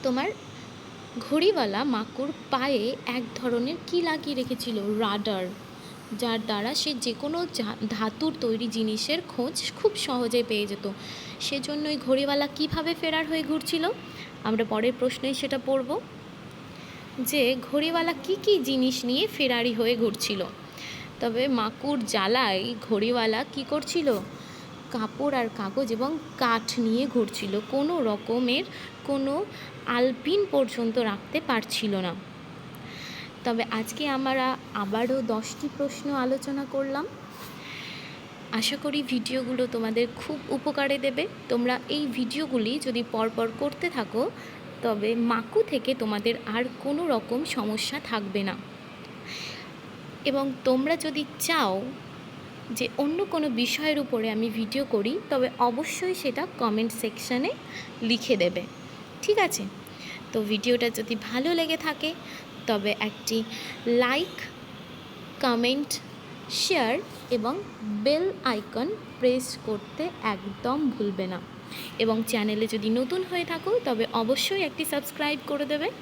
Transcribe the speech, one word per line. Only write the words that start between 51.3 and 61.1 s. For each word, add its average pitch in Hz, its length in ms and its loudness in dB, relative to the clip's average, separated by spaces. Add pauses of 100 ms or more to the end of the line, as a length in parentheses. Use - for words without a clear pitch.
চাও 220 440 2 (880)
যে 233 180 0 (100)
অন্য 320 260 2
কোনো 311 240 0
বিষয়ের 285 500 2
উপরে 226 320 0
আমি 220 200 0
ভিডিও 226 340 0
করি, 240 340 2 (120)
তবে 254 180 4 (100)
অবশ্যই 294 560 2
সেটা 294 320 -2 (120)
কমেন্ট 226 340 2
সেকশানে 247 580 0 (520)
লিখে 233 340 4
দেবে, 175 260 2 (600)
ঠিক 415 160 6
আছে? 359 240 4 (720)
তো 226 100 2
ভিডিওটা 233 480 4
যদি 220 320 -2